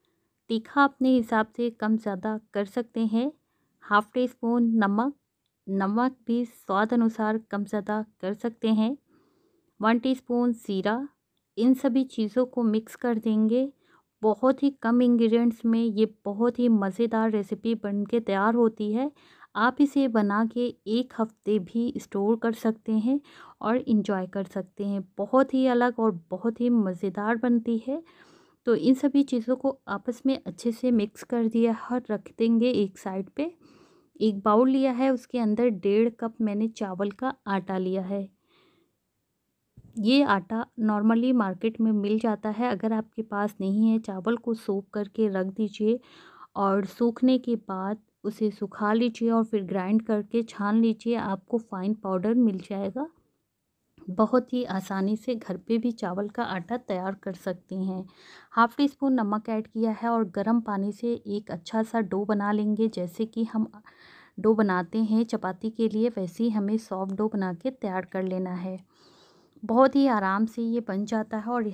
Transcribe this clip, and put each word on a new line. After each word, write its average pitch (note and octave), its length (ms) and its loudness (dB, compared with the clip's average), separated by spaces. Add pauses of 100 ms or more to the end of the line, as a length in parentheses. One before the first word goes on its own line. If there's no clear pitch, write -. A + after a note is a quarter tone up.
(500)
तीखा A3+ 340 0
अपने C4 320 2
हिसाब A3+ 420 0
से A#3+ 140 -2
कम A3 260 -2
ज़्यादा G#3+ 420 -6 (140)
कर G3+ 140 -2
सकते A#3 400 -4
हैं, A#3 240 0 (520)
हाफ G#3+ 300 0
टी B3+ 140 2
स्पून A#3 500 0
नमक, G#3+ 360 2 (540)
नमक G#3 500 0 (100)
भी A#3+ 180 0
स्वाद A3 480 -2
अनुसार A3+ 440 0 (140)
कम G3+ 140 -4
ज़्यादा G#3+ 400 -4 (160)
कर F#3+ 140 -4
सकते A3+ 340 -6
हैं, A3 280 2 (840)
वन A3+ 200 4
टीस्पून A#3+ 540 0
ज़ीरा। G#3+ 540 -4 (500)
इन B3 160 4
सभी C4 320 2
चीज़ों A#3+ 400 -2
को B3 180 -4
मिक्स A3 320 0
कर A#3+ 220 -2
देंगे। A3+ 540 2 (500)
बहुत B3+ 420 2
ही C#4 60 4 (120)
कम A#3 200 2
इंग्रेडिएंट्स A#3 640 4
में A3+ 140 2
ये A3 260 2 (200)
बहुत A3+ 340 0
ही B3 100 2
मज़ेदार A3 640 2
रेसिपी G#3 440 -2
बन G3+ 300 -4
के A#3 140 0
तैयार G#3 360 0
होती A3+ 360 2
है। B3+ 180 -2 (480)
आप B3 220 2
इसे C#4 280 4
बना G#3+ 400 2
के A#3+ 180 -2 (240)
एक B3 280 -2
हफ़्ते A3 420 -2
भी A#3 380 -4
स्टोर G3+ 380 0
कर A3+ 180 -2
सकते A3 400 -4
हैं A#3 260 0 (420)
और A3+ 160 0
एंजॉय G3+ 500 0
कर G3 180 -6
सकते F#3+ 400 -10
हैं। G3+ 160 -4 (160)
बहुत C4 360 2
ही C4 140 2
अलग A#3+ 320 2
और A3+ 120 4 (200)
बहुत A3+ 300 -4
ही A#3+ 80 2
मज़ेदार G3+ 680 0
बनती A#3 400 0
है। C4+ 240 -4 (640)
तो A#3 80 4
इन A3+ 200 4
सभी C#4 280 2
चीज़ों B3 320 -2
को C4+ 220 -2 (100)
आपस G3+ 380 -6
में C4 120 2
अच्छे - 340 -6
से B3 200 0
मिक्स G#3+ 320 0
कर A#3 240 -2
दिया A3+ 280 2 (160)
और B3 200 -2
रख G#3 180 -6 (100)
देंगे A3+ 340 4
एक G3 240 0
साइड F#3+ 320 -8
पे। D#4 220 -6 (680)
एक G#3 200 0
बाउल A3 300 4
लिया C4+ 220 2
है, B3+ 180 2
उसके B3 300 -2
अंदर A3+ 300 2
डेढ़ G3+ 420 2
कप A3+ 300 -8
मैंने G#3+ 280 0
चावल G3+ 440 -4
का C4 200 -6 (140)
आटा F#3+ 300 -2
लिया F#3 260 -2
है। G3 260 -6 (1700)
ये A#3 260 4
आटा A3 420 0 (160)
normally A3 520 2
मार्केट A3 480 0
में A3 100 2
मिल G#3 280 0
जाता G#3+ 300 -2
है। A3 200 -4
अगर A3 240 -2
आपके A3 280 -6
पास G#3 400 -4
नहीं G3+ 260 2
है, A3+ 120 4
चावल G#3 380 -4
को A#3 160 -4
सोक G3+ 360 -4
करके G#3 400 -2
रख F#3+ 180 -2
दीजिए G#3+ 520 -2 (560)
और G3 320 2
सूखने A#3+ 520 2
के A#3+ 180 -2
बाद G3 400 -6 (260)
उसे G#3+ 280 -2
सुखा G#3 420 -4
लीजिए A3+ 360 0
और A3+ 140 4
फिर A3 200 -2
ग्राइंड F#3+ 380 0
करके A3 420 -2
छान G#3 380 0
लीजिए, A3+ 340 0
आपको G3+ 420 -4
फाइन G3+ 380 -4
पाउडर F#3+ 400 -2
मिल A3 240 4
जाएगा। G3 480 -6 (1040)
बहुत A3 440 2
ही B3 120 -2
आसानी F#3+ 520 -2
से B3 180 -4
घर F#3+ 220 -8
पे A3+ 200 -2
भी A#3 160 0
चावल G#3 360 -4
का A#3+ 160 -6
आटा F#3+ 340 -6
तैयार F#3+ 360 -4
कर F#3+ 200 -8
सकते F#3 400 -8
हैं। F#3+ 300 -4 (460)
हाफ A#3 260 2
टी C#4+ 100 4
स्पून C#4 260 0
नमक G#3+ 360 -2
ऐड A3 180 -4
किया A3+ 260 -2
है A3+ 160 -4
और A#3 200 2
गर्म A3 320 0
पानी G3+ 300 -4
से A#3 220 -4
एक G#3 380 -8
अच्छा A3 320 -4
सा A3+ 180 -2
डो F#3+ 240 -2
बना G3+ 260 -2
लेंगे। G#3+ 380 0
जैसे F3+ 360 -6
कि A3+ 200 -6
हम A3 260 -4 (680)
डो G#3+ 180 2
बनाते G3+ 480 0
हैं A3 220 2
चपाती F#3 440 -6
के A3+ 200 0
लिए, G#3+ 200 0
वैसे F#3 340 -4
ही A#3+ 60 2
हमें G#3+ 300 0
सॉफ्ट F#3+ 340 -6
डो G#3 140 0
बना F#3+ 260 -2
के F3 180 -6
तैयार F#3 340 -6
कर F#3 180 -4
लेना F#3 320 -4
है। F#3 240 -8 (840)
बहुत B3 320 4
ही C#4 120 6
आराम G#3 380 2
से A3 160 -8
ये A#3 180 -2
बन G#3 260 -4
जाता G#3+ 320 -4
है G#3+ 140 -6
और A#3+ 220 -2